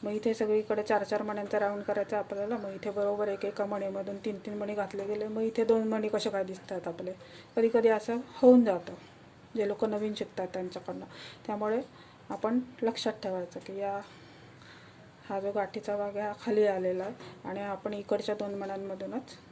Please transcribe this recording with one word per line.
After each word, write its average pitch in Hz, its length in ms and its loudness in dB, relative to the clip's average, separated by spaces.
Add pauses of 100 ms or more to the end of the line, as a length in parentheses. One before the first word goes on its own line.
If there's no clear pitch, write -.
मग 208 80 -2
इथे 214 240 0
सगळीकडे 214 480 2
चार 208 220 2
चार 208 180 0
मण्यांचा 208 380 -2
राऊंड 202 220 0
करायचा 208 360 0
आपल्याला. 202 380 -2
मग 202 140 -6
इथे 196 200 -6
बरोबर 202 380 0
एक 196 160 -4
एका 202 220 -2
मणीमधून 196 500 -4
तीन 202 220 -4
तीन 208 160 -8
मणी 208 200 -4
घातले 202 300 -4
गेले, 208 240 -2
मग 220 140 -2
इथे 226 220 2
दोन 220 240 4
मणी 214 200 0
कसे 214 220 0
काय 196 140 0
दिसतात 185 440 -8
आपले? 185 240 -8 (440)
कधीकधी 226 320 6
असं 220 280 2 (100)
होऊन 254 380 10
जातं 180 300 0 (600)
जे 208 120 2
लोक 202 160 0
नवीन 214 300 0
शिकतात 185 380 -6
त्यांच्याकडनं. 185 540 -8 (400)
त्यामुळे 214 360 0 (480)
आपण 220 300 0 (220)
लक्षात 226 300 0
ठेवायचं 185 480 -4
की 196 180 -10
या, 202 220 -2 (1300)
हा 196 120 -2
जो 196 120 -2
गाठीचा 202 440 -2
भाग 202 200 -2
आहे 208 100 -2
हा 208 140 -4
खाली 214 260 4
आलेला 185 380 2
आहे - 440 -12
आणि 190 120 -6
आपण 202 340 -4
इकडच्या 202 400 -2
दोन 202 200 -4
मण्यांमधूनच 196 760 -6 (220)